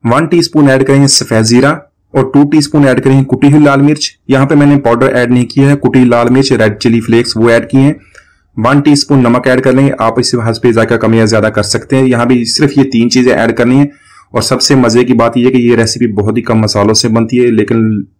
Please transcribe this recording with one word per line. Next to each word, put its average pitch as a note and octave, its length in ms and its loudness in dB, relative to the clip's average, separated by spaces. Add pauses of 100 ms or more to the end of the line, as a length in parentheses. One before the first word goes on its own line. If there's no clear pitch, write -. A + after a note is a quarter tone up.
वन C3 220 0
टीस्पून D#3 440 0
ऐड C3 140 2
करेंगे C#3 240 2
सफ़ेद A2 360 -2
ज़ीरा B2 260 2 (440)
और C3+ 200 -2
टू C#3+ 120 4
टीस्पून D3 380 0
ऐड B2+ 160 0
करेंगे C3+ 240 2
कुटी C3+ 260 0
हुई D3+ 100 2
लाल C#3+ 220 2
मिर्च। D3 280 -2 (200)
यहाँ C3+ 160 2
पे E3 80 -2
मैंने C#3+ 240 4
पाउडर A#2+ 340 0
ऐड B2 200 0
नहीं B2 140 2
किया C#3 220 0
है, C#3+ 80 2
कुटी B2+ 280 0
लाल A#2+ 240 2
मिर्च, C3+ 240 0
रेड A2 240 0
चिली A#2 240 0
फ्लेक्स A2+ 360 -2
वो A#2 140 2
ऐड A#2 180 0
किए C3+ 120 0
हैं। C#3+ 140 2 (640)
वन B2+ 240 0
टीस्पून C#3+ 400 0
नमक B2 260 0
ऐड B2+ 140 0
कर C3 140 0
लेंगे, C3+ 180 0
आप A2+ 280 -2
इसे A#2+ 200 -4
हस्बे A2+ 320 -2
जायका A2 240 0
कम A2 180 0
या A2+ 120 2
ज़्यादा G#2+ 240 0
कर G#2+ 140 -4
सकते - 320 -4
हैं। C3+ 100 2
यहाँ A#2+ 200 0
भी A#2+ 200 0
सिर्फ D3 320 -2
ये C3+ 80 2
तीन A#2 240 -2
चीज़ें B2 240 0
ऐड A2+ 180 -2
करनी B2 260 0
है C#3+ 120 0 (440)
और A2 80 -2
सबसे C3 340 -2
मज़े B2 280 2
की C3 100 0
बात A#2 220 0
यह A#2+ 100 0
है C3 60 2
कि C3 80 0
ये A#2+ 160 2
recipe A#2 380 -2
बहुत G#2 220 -2
ही A#2+ 80 -2
कम A2+ 180 0
मसालों G#2+ 340 0
से A#2 140 -2
बनती A2+ 260 -2
है B2 160 2
लेकिन A2 380 -2 (300)